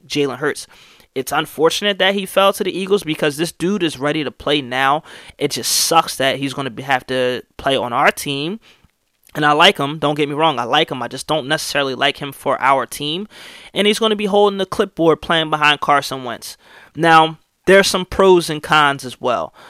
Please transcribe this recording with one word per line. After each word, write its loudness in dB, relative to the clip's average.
Jalen -2
Hurts. -6
It's -6
unfortunate -2
that 2
he -4
fell 2
to -6
the -4
Eagles 0
because -2
this -4
dude -2
is -2
ready -2
to -6
play -2
now. 0
It -2
just -4
sucks 0
that 0
he's -6
gonna -8
be, -14
have -2
to -2
play 0
on -2
our 2
team. -8
And 0
I 6
like 4
him. -4
Don't 0
get -2
me -6
wrong. 0
I -4
like 0
him. -6
I -8
just -10
don't -2
necessarily -4
like 0
him -10
for -4
our 2
team. -8
And 0
he's 2
gonna 2
be -4
holding 2
the -2
clipboard 0
playing -2
behind 2
Carson -2
Wentz. -12
Now, 4
there's 6
some -2
pros 4
and -6
cons 2
as -14
well. -2